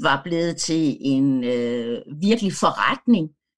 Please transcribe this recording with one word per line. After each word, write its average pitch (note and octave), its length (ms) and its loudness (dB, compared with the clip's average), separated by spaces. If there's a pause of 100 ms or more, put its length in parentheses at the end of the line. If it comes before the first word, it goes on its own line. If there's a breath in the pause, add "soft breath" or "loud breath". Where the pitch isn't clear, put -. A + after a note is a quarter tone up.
var C#3+ 220 2
blevet E3+ 320 -2
til D#3+ 440 0
en, C3+ 440 2
øh, A#2+ 580 -2 (180)
virkelig G3+ 320 2
forretning, E3 800 0 (260)